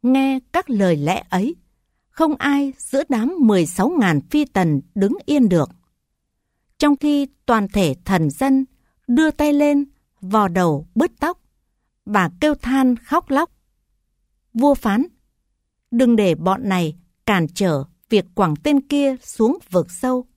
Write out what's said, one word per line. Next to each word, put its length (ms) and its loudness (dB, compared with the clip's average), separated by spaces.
Nghe 380 0
các 180 -4
lời 260 2
lẽ 340 -4
ấy, 260 -2
không 260 0
ai 420 -2
giữa 300 -4
đám 300 -2
mười 280 4
sáu 240 -2
ngàn 200 2
phi 240 -2
tần 360 -2
đứng 180 0
yên 220 2
được. 220 0
Trong 180 2
khi 300 -2
toàn 220 0
thể 260 0
thần 260 0
dân 340 0
đưa 240 2
tay 220 0
lên, 320 2
vò 280 0
đầu 460 0
bứt 260 0
tóc, 200 -4
và 260 0
kêu 140 2
than 420 0
khóc 340 -4
lóc. 200 -2
Vua 200 2
phán, 320 -2
"Đừng 260 2
để 180 2
bọn 340 -2
này 280 -2
cản 280 0
trở 300 -2
việc 160 2
quẳng 220 0
tên 240 0
kia 420 -2
xuống 360 -2
vực 200 0
sâu." 360 -4